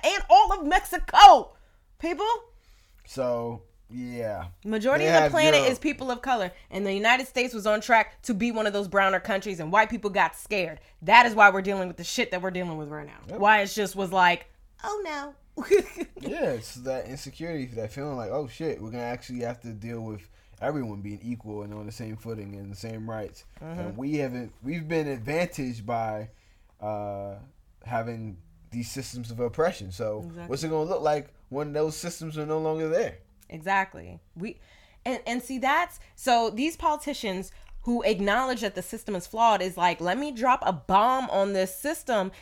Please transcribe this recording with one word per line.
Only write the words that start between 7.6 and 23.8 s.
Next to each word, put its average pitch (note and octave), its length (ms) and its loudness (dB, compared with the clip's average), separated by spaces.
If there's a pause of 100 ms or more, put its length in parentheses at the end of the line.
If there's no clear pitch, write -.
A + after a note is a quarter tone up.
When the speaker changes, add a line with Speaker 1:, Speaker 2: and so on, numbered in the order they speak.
Speaker 1:
on G#3+ 160 2
track A3 420 2
to B3 100 -2
be A#3 180 -2
one A3 160 0
of G3+ 60 -2
those G3+ 140 -2
browner F#3+ 320 4
countries, F#3+ 400 -4
and D#3+ 120 -6
white G#3+ 180 6
people G#3 200 -4
got F#3 260 2
scared. F3 440 -4 (220)
That A3+ 240 10
is A3+ 100 0
why G3+ 140 12
we're F#3+ 120 0
dealing F#3+ 260 -2
with F3 100 -12
the F3 60 -12
shit B3 280 -4
that F3+ 100 -4
we're F#3 100 -4
dealing F3 260 -4
with D3+ 120 -8
right D3 180 -10
now. - 120 -20 (100)
Speaker 2:
Yep. G#3 100 -8
Speaker 1:
Why G#3 220 8
it G3 60 0
just F#3+ 280 -4
was F#3+ 160 -4
like, F3+ 340 4 (380)
"Oh, G#4 200 -6
no." D4 300 -8 (220)
<laughs> C4+ 80 -8 (560)
Speaker 2:
Yeah, C4 320 -4
it's A2+ 240 -8
that B2+ 320 -6
insecurity, C#3 580 -10 (100)
that A2 160 -6
feeling C#3+ 240 -8
like, A2 160 -8
"Oh, C#3 160 -4
shit, C#3 340 -6
we're A2 100 -10
gonna A#2+ 120 -8
actually B2 380 -8
have A#2 200 -6
to A#2 120 -12
deal A2+ 280 -10
with A2 200 -10 (400)
everyone B2+ 400 -6
being G#2 200 -10
equal A2 420 -10
and G#2 100 -12
on G#2 120 -12
the G#2 60 -12
same A2 240 -12
footing G#2+ 400 -12
and G2+ 160 -14
the G2+ 60 -14
same A2+ 320 -10
rights." A2 340 -10 (180)
Speaker 1:
Mm-hmm. E3 180 -12
Speaker 2:
And F3 180 -10